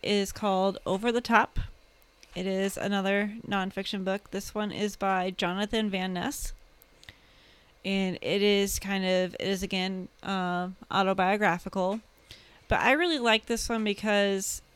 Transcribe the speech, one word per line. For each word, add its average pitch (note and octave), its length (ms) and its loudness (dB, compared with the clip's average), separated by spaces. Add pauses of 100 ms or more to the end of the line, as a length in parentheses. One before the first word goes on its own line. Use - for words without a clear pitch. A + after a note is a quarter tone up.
is G3+ 300 0
called F#3+ 520 2
Over G#3 280 0
the A#3+ 80 2
Top. - 400 4 (760)
It F#3 140 -6
is F#3+ 280 0
another G3+ 540 0 (180)
nonfiction F#3+ 560 -4
book. F#3+ 280 -4
This G3 200 -6
one G#3+ 200 -2
is G#3 240 -4
by F#3+ 340 0
Jonathan G3+ 580 -2
Van F#3 240 -2
Ness. - 400 -4 (1300)
And F#3+ 360 0
it G3 220 0
is G3+ 380 2
kind G3 240 -2
of, F#3 300 2
it - 120 -6
is, F#3+ 160 -2
again, F#3+ 460 -4 (160)
uh, F3+ 440 -2 (220)
autobiographical. F#3+ 1120 2 (680)
But - 140 2
I G#3+ 120 4
really D#4+ 280 2
like A3 260 4
this A3+ 220 -2
one A3+ 160 -2
because G3+ 760 0 (160)